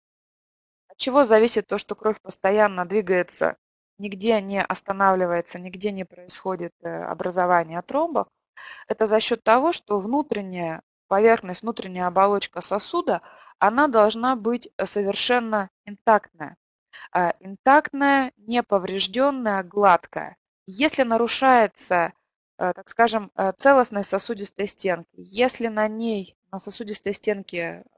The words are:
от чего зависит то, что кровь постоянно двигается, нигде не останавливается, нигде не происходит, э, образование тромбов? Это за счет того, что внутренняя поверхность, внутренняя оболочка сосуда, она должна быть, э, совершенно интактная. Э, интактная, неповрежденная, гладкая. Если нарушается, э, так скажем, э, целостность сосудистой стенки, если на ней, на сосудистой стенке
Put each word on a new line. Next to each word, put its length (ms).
от 100
чего 280
зависит 400
то, 120
что 160
кровь 260
постоянно 640
двигается, 720
нигде 420
не 220
останавливается, 960
нигде 340
не 120
происходит, 680
э, 220
образование 760
тромбов? 460
Это 180
за 140
счет 220
того, 300
что 280
внутренняя 800
поверхность, 540
внутренняя 460
оболочка 520
сосуда, 600
она 300
должна 480
быть, 400
э, 100
совершенно 840
интактная. 720
Э, 260
интактная, 960
неповрежденная, 1300
гладкая. 760
Если 380
нарушается, 1080
э, 140
так 160
скажем, 480
э, 200
целостность 540
сосудистой 560
стенки, 500
если 520
на 200
ней, 480
на 60
сосудистой 560
стенке 680